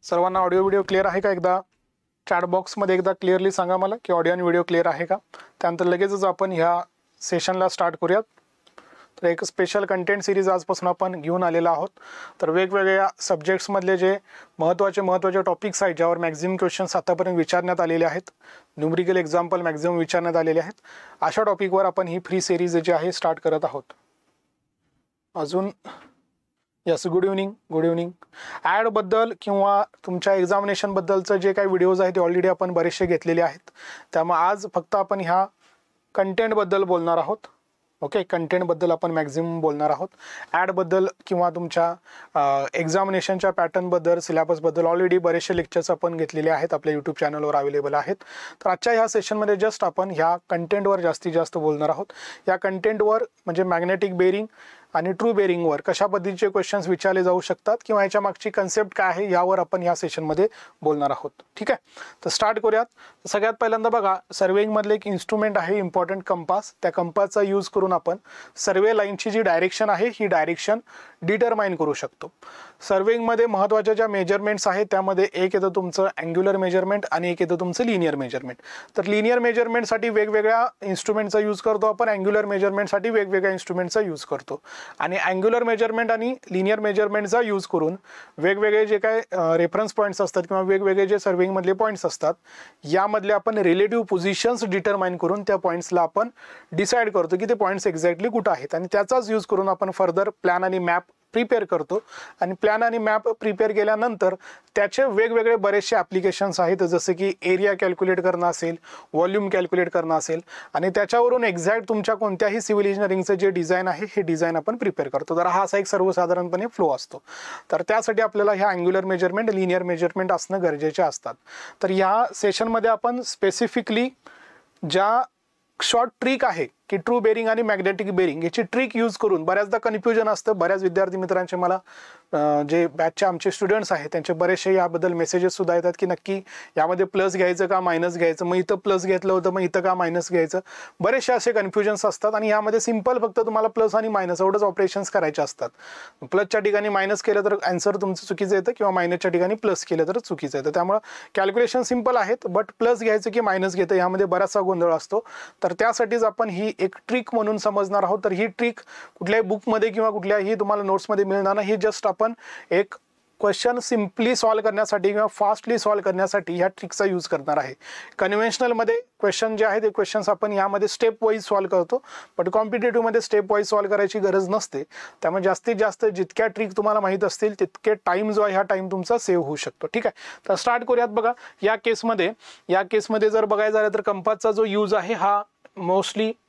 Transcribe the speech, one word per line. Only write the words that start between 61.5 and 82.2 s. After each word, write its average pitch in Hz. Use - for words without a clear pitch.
ठीक 214
आहे, -
तर 165
स्टार्ट 214
करूयात. 220
सगळ्यात 214
पहिल्यांदा 220
बघा, 202
सर्व्हिंगमधलं 208
एक 208
इन्स्ट्रुमेंट 208
आहे 185
इम्पॉर्टंट, 180
कंपास. 180
त्या 175
कंपासचा 190
यूज 196
करून 190
आपण 175
सर्व्हे 208
लाईनची 202
जी 220
डायरेक्शन 185
आहे, 196
ही 214
डायरेक्शन 170
डिटरमाइन 208
करू 151
शकतो. -
सर्व्हिंगमध्ये 226
महत्त्वाच्या 208
ज्या 220
मेजरमेंट्स 202
आहेत, 196
त्यामध्ये 190
एक 185
येतं 190
तुमचं 190
अँग्युलर 175
मेजरमेंट 190
आणि 170
एक 170
येतं 175
तुमचं 180
लिनियर 175
मेजरमेंट. 127
तर 190
लिनियर 214
मेजरमेंटसाठी 233
वेगवेगळ्या 214
इन्स्ट्रुमेंटचा 208
यूज 208
करतो 214
आपण, 214
अँग्युलर 208